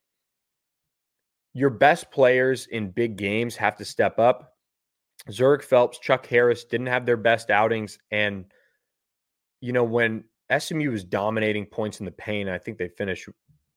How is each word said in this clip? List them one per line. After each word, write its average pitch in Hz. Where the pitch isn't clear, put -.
your 135
best 143
players 127
in 107
big 113
games 107
have 107
to 101
step -
up. -
Zurich 131
Phelps, 123
Chuck 131
Harris 120
didn't 120
have 123
their 120
best 110
outings. 110
And, 101
you 123
know, 123
when 113
S 139
M 160
U 143
was 98
dominating 107
points 107
in 98
the 87
paint, 101
I 92
think 101
they 90
finished 95